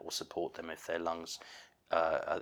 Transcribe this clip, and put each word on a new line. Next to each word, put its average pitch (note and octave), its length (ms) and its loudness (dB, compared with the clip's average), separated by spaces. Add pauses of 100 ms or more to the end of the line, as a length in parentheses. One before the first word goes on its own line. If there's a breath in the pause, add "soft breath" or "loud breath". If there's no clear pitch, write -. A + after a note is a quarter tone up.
or D#2+ 80 -8
support - 420 -2
them E2 160 -8
if D#2+ 160 -10
their E2+ 140 2
lungs, E2 400 -2 (500 loud breath)
uh, E2 520 4